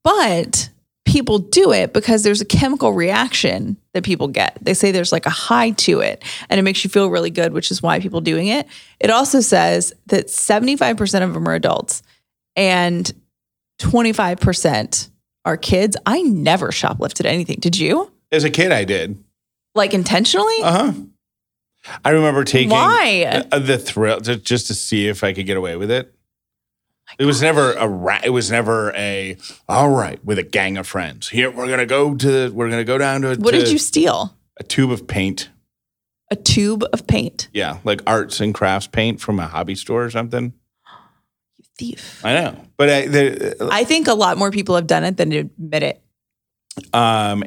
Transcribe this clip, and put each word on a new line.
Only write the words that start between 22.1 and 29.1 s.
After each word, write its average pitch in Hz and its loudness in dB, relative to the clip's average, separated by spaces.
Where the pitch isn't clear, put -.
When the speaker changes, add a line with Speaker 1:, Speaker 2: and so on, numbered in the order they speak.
Speaker 2:
remember 151 4
taking 131 2
Speaker 1:
Why? 233 2
Speaker 2:
the, 143 2
the 135 2
thrill 107 -2
to, 117 -2
just 117 -2
to 107 -6
see 104 -2
if 101 -6
I 98 -2
could 95 -6
get 95 -2
away 90 -4
with 101 -4
it. 127 -4
Speaker 1:
My - -20
Speaker 2:
It 139 2
was 139 2
Speaker 1:
gosh. 151 2
Speaker 2:
never 147 4
a 110 0
ra-, 92 -2
it - 0
was 123 0
never 113 0
a, 98 -6